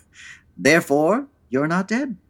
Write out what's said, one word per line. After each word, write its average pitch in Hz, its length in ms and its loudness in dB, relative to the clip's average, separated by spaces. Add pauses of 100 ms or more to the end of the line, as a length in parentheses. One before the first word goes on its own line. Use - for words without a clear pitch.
(580)
Therefore, 165 680 2 (220)
you're 139 180 -2
not 185 200 -2
dead. 240 300 -6 (120)